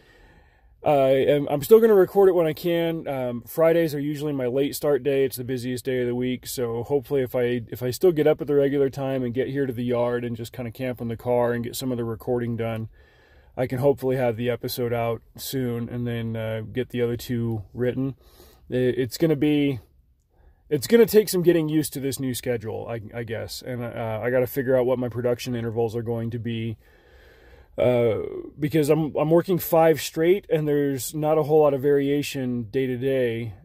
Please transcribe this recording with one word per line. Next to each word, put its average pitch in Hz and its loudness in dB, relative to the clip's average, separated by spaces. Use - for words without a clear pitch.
I 139 4
am, 139 2
I'm 143 -2
still 220 8
gonna 220 6
record 190 6
it 180 6
when 170 4
I 156 -2
can. 165 -2
Um, 127 -4
Fridays 165 2
are 147 -4
usually 147 -4
my 131 -2
late 131 -2
start 143 0
day. 139 2
It's 123 -2
the 127 -8
busiest 123 -6
day 127 -2
of 123 -2
the 120 -2
week, 127 -4
so 117 -4
hopefully 143 -2
if 123 -4
I, 123 0
if 117 -10
I 127 -2
still 185 2
get 151 2
up 151 2
at 139 -8
the 143 2
regular 139 2
time 135 -4
and 120 -2
get 127 -2
here 139 -2
to 127 -4
the 120 -6
yard 120 0
and 117 -6
just 117 -10
kinda 120 -10
camp 127 -6
in 120 -8
the 113 -6
car 120 0
and 117 -4
get - -8
some 131 -4
of 117 -4
the 120 -4
recording 117 -4
done, 113 -6
I 127 -2
can 131 -4
hopefully 131 2
have 120 0
the 120 -2
episode 120 -4
out 117 -2
soon 120 -4
and 120 -6
then, 113 -4
uh, 110 -6
get 123 -4
the 120 -2
other 120 0
two 117 -4
written. 123 -2
I-, - -6
it's 127 0
gonna 160 2
be, 143 2
it's 147 -2
gonna 233 8
take 214 4
some 180 0
getting 165 4
used 151 0
to 143 -6
this 131 -4
new 131 -4
schedule, 110 -6
I, 113 -8
I 120 -8
guess, 107 -10
and, 120 -8
uh, 110 -6
I 120 -2
gotta 127 2
figure 131 0
out 123 4
what 127 2
my 123 -2
production 123 -2
intervals 113 -2
are 117 -6
going 113 -4
to 120 -6
be, 113 -6
uh, 120 2
because 151 2
I'm, 151 2
I'm 151 2
working 170 4
five 160 4
straight, 175 0
and 151 0
there's 143 0
not 151 2
a 151 4
whole 151 4
lot 147 6
of 135 0
variation 139 0
day 131 -2
to 127 -4
day, 120 -2